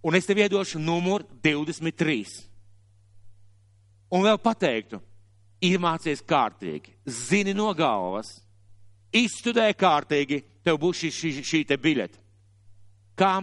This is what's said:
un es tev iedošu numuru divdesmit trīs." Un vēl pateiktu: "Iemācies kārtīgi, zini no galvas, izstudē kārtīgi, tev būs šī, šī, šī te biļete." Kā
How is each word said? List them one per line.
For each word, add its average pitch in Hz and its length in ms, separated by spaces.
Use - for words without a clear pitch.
un 156 120
es 180 100
tev 202 120
iedošu 196 420
numuru 175 460
divdesmit 151 540
trīs." 131 480
Un 180 100
vēl 208 160
pateiktu: 123 640
"Iemācies 175 600
kārtīgi, 104 720
zini 196 460
no 208 200
galvas, 110 680
izstudē 226 600
kārtīgi, 147 680
tev 160 140
būs 170 220
šī, 165 100
šī, 143 340
šī 156 240
te 139 100
biļete." 127 420
Kā 190 260